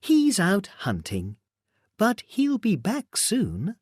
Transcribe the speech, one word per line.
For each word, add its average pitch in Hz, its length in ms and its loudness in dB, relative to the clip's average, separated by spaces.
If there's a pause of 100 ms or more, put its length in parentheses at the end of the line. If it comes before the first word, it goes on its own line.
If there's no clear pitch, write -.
He's 294 380 4
out 190 280 2 (120)
hunting, 98 580 -4 (600)
but 226 300 0
he'll 277 300 0
be 220 180 0
back 214 300 -4 (100)
soon. 175 680 -2